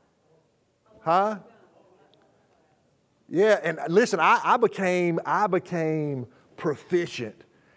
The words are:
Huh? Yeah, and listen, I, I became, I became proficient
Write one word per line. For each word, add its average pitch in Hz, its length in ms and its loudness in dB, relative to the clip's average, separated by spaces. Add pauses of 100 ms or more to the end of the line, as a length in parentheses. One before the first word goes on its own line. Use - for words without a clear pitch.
(1000)
Huh? 196 360 0 (1900)
Yeah, 196 340 4
and 160 160 -4 (100)
listen, 196 300 2
I, 196 240 4
I 196 140 2
became, 180 640 0
I 175 220 0
became 156 800 -4 (320)
proficient 139 840 -6 (340)